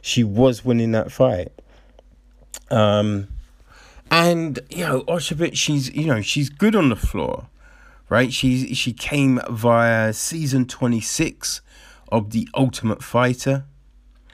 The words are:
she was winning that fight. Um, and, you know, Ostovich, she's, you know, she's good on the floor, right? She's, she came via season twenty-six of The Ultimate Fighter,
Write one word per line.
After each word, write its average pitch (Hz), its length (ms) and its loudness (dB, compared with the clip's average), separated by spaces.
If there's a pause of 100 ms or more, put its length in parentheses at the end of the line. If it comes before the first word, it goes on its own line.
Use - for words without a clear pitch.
she - 240 0
was 117 400 2
winning 117 260 2
that 110 180 0
fight. 113 440 0 (1160)
Um, 104 600 2 (800)
and, 165 480 2 (100)
you 175 160 -6
know, 135 180 -2
Ostovich, 165 520 -2
she's, 139 400 0
you 151 100 -2
know, 123 140 0
she's 139 300 -2
good 214 260 0
on 160 140 4
the 107 80 0
floor, - 500 -4 (640)
right? 127 240 2
She's, 127 440 0
she - 140 -4
came 135 480 0 (100)
via 117 640 2
season 135 540 -2
twenty-six - 960 -4 (480)
of 107 220 -2
The 113 240 -4
Ultimate 120 460 -2
Fighter, 127 600 0 (720)